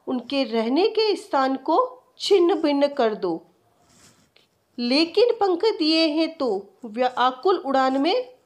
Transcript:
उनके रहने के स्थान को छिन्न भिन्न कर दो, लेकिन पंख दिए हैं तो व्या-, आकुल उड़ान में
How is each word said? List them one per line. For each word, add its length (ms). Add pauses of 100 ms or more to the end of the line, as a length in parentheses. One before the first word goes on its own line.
उनके 380
रहने 440
के 280
स्थान 400
को 460 (160)
छिन्न 360
भिन्न 340
कर 260
दो, 320 (1300)
लेकिन 520 (100)
पंख 240 (140)
दिए 280
हैं 300
तो 300 (180)
व्या-, 340
आकुल 380
उड़ान 440
में 340 (120)